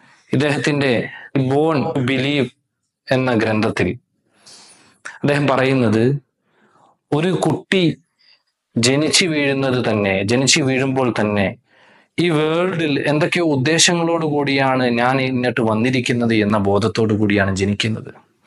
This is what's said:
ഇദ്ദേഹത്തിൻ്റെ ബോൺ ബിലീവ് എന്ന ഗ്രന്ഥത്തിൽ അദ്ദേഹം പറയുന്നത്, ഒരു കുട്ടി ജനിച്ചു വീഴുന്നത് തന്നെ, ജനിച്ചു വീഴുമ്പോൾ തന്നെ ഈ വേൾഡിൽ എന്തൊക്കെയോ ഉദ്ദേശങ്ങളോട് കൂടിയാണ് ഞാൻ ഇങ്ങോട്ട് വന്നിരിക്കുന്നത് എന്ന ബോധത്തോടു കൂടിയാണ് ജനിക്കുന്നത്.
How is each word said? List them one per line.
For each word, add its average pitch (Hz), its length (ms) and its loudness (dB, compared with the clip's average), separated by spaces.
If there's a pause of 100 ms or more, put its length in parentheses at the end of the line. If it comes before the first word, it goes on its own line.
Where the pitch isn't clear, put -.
(340)
ഇദ്ദേഹത്തിൻ്റെ 139 760 0 (400)
ബോൺ 139 560 0
ബിലീവ് 135 440 0 (640)
എന്ന 127 220 2
ഗ്രന്ഥത്തിൽ 110 640 0 (1080)
അദ്ദേഹം 143 420 0
പറയുന്നത്, 127 720 2 (920)
ഒരു 160 200 0
കുട്ടി 165 640 -2 (800)
ജനിച്ചു 139 480 0
വീഴുന്നത് 135 640 -2
തന്നെ, 101 340 0
ജനിച്ചു 131 380 0
വീഴുമ്പോൾ 131 580 -2
തന്നെ 104 380 0 (600)
ഈ 175 100 0
വേൾഡിൽ 160 800 0
എന്തൊക്കെയോ 156 360 0
ഉദ്ദേശങ്ങളോട് 165 800 2
കൂടിയാണ് 139 580 0
ഞാൻ 123 380 2
ഇങ്ങോട്ട് 127 400 -2
വന്നിരിക്കുന്നത് 120 720 0
എന്ന 107 240 2
ബോധത്തോടു 101 560 0
കൂടിയാണ് 101 420 0
ജനിക്കുന്നത്. 101 580 -4 (340)